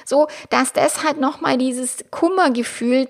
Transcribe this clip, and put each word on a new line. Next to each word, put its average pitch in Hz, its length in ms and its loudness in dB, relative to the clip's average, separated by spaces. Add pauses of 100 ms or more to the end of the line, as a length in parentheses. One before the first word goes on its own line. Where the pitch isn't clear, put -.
So, 302 240 2 (220)
dass - 220 0
das 302 320 0
halt 302 160 -2
nochmal 262 380 0
dieses 254 520 -4
Kummergefühl 262 1000 0